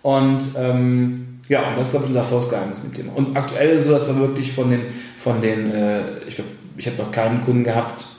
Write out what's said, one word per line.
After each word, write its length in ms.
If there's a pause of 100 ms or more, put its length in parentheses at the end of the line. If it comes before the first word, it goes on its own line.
Und, 400 (160)
ähm, 880
ja, 220
und 80
das 100
ist, 40
glaub 120
ich, 60
unser 120
Erfolgsgeheimnis 580
in 120
dem 40
Thema. 200
Und 220
aktuell 340
ist 120
es 40
so, 60
dass 140
wir 120
wirklich 320
von 180
den, 120 (420)
von 180
den, 300
äh, 300 (260)
ich 80
glaub, 120 (300)
ich 100
hab 100
noch 140
keinen 340
Kunden 180
gehabt 420 (140)